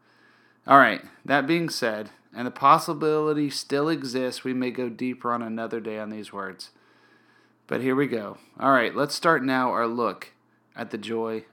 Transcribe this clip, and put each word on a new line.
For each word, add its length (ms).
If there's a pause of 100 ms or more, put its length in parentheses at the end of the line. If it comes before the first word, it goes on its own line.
(680)
All 120
right, 240 (220)
that 220
being 240
said, 400 (240)
and 120
the 40
possibility 1000
still 400
exists, 560
we 80
may 180
go 200
deeper 420
on 80
another 400
day 180
on 120
these 220
words. 380 (1000)
But 120
here 140
we 140
go. 280 (220)
All 140
right, 220
let's 200
start 280
now 280
our 160
look 460 (440)
at 160
the 60
joy 540